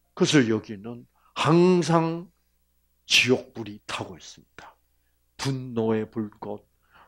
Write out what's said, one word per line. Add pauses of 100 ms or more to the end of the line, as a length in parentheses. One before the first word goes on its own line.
(140)
그래서
여기는 (300)
항상 (760)
지옥불이
타고
있습니다. (600)
분노의
불꽃, (400)